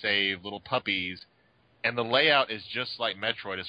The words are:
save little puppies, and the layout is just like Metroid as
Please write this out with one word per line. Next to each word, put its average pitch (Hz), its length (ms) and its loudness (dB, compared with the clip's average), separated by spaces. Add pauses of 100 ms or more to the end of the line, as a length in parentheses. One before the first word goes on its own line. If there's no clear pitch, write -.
save 98 420 2
little 101 160 -8
puppies, 92 600 -2 (640)
and 120 140 0
the 120 60 2
layout 135 480 4
is 107 120 -8 (100)
just 120 260 -6
like 113 160 -2
Metroid 101 440 -4
as 90 100 -8